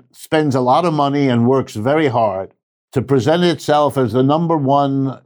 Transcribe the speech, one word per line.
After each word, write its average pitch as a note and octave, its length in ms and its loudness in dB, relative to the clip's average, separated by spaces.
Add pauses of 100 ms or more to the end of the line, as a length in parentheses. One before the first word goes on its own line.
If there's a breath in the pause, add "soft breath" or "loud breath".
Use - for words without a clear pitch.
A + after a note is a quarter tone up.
(120)
spends D3+ 440 -2
a C3 60 0
lot C3 240 2
of E3 100 0
money C#3+ 320 0
and A#2 200 2
works B2+ 280 0
very C#3+ 320 0
hard G2+ 460 -2 (400)
to C3 100 -2
present C#3 400 0
itself D3 540 0
as B2 160 0
the B2+ 100 2
number D#3+ 340 0
one C#3 680 -2